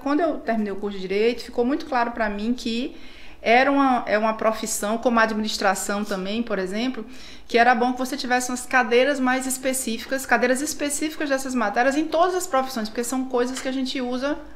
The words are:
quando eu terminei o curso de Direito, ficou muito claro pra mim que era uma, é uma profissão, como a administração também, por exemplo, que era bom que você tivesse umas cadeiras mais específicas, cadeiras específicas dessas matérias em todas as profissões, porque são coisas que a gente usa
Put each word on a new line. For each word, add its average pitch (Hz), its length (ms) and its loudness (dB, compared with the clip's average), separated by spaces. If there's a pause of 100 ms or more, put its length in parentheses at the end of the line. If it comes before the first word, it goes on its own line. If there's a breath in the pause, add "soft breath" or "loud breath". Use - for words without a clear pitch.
quando 285 160 2
eu 311 180 2
terminei 214 340 -2
o 190 40 -4
curso 202 220 -4
de 190 40 -6
Direito, 208 420 2
ficou - 220 0
muito 294 220 0
claro 240 240 0
pra 220 180 -2
mim 208 240 -2
que 233 420 -4 (460 loud breath)
era 262 300 6
uma, 269 340 4
é 202 140 2
uma 220 160 2
profissão, 220 640 -2
como 233 200 4
a 220 40 6
administração 214 840 0
também, 202 380 -4
por 202 160 -2
exemplo, 214 440 -4 (440 loud breath)
que 233 100 2
era 240 160 8
bom 247 200 2
que 254 40 -6
você 262 180 -4
tivesse 254 360 0
umas 247 160 -8
cadeiras 254 520 4
mais 262 280 0
específicas, 262 800 -4
cadeiras 247 340 2
específicas 302 640 -4
dessas 262 280 -2
matérias 247 420 2
em 311 80 2
todas 349 300 2
as 349 100 -2
profissões, 262 420 -2
porque 240 160 -4
são 254 220 -2
coisas 254 340 0
que - 80 -6
a 262 40 0
gente 262 280 -2
usa 254 380 -2 (180)